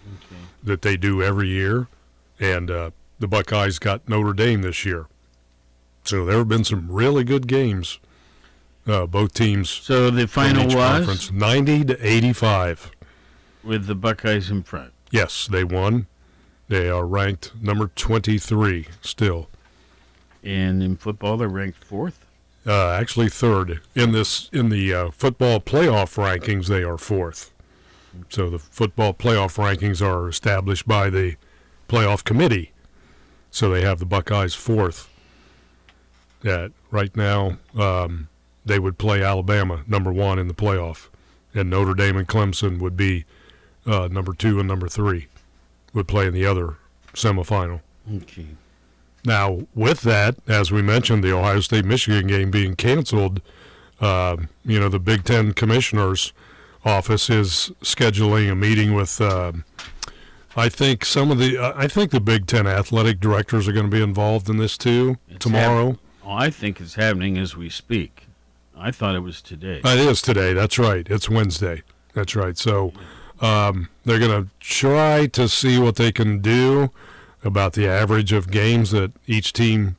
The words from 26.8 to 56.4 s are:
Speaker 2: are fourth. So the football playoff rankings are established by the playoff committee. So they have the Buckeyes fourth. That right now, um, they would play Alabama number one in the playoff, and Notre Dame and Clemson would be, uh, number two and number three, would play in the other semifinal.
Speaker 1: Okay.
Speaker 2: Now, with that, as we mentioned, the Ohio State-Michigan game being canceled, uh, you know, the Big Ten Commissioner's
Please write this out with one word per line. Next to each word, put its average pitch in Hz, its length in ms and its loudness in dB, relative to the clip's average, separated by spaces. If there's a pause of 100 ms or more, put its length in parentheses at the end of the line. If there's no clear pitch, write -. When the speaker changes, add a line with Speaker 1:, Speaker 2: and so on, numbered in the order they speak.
Speaker 2:
are 85 160 -6
fourth. 90 520 -6 (800)
So 90 220 -4
the 85 80 -6
football 104 560 -2
playoff 104 420 0
rankings 98 480 0
are 87 240 0
established 95 580 -2
by 101 220 2
the 92 280 -2 (520)
playoff 104 340 2
committee. 123 480 0 (760)
So 104 220 0
they 90 100 2
have 95 160 2
the 90 80 -6
Buckeyes 95 480 0
fourth. 104 560 -2 (1300)
That 90 300 -4 (200)
right 101 240 -2
now, 101 420 0 (180)
um, 90 520 -2 (360)
they 101 140 -2
would 95 220 -2
play 101 240 0
Alabama 95 640 0
number 98 240 0
one 95 260 0
in 90 100 -2
the 87 60 -6
playoff, 92 540 -4 (480)
and 95 160 0
Notre 95 240 2
Dame 98 220 2
and 95 100 -2
Clemson 98 520 0
would 90 180 -4
be, 92 280 0 (600)
uh, 98 260 0
number 95 220 -4
two 107 260 0
and 98 80 0
number 92 200 -4
three, 95 400 -2 (680)
would 101 140 -2
play 98 200 0
in 87 60 -2
the 92 120 0
other 87 300 -2 (380)
semifinal. 92 680 -2 (360)
Speaker 1:
Okay. 85 300 -14 (760)
Speaker 2:
Now, 101 380 0 (120)
with 117 280 0
that, 110 340 4 (120)
as 104 240 2
we 104 120 2
mentioned, 110 400 2
the 92 120 2
Ohio 98 260 2
State-Michigan 107 640 2
game 98 240 0
being 95 240 0
canceled, 110 640 0 (580)
uh, 92 380 0 (260)
you 107 160 2
know, 101 100 2
the 95 100 0
Big 98 240 0
Ten 113 300 2
Commissioner's 107 800 0 (520)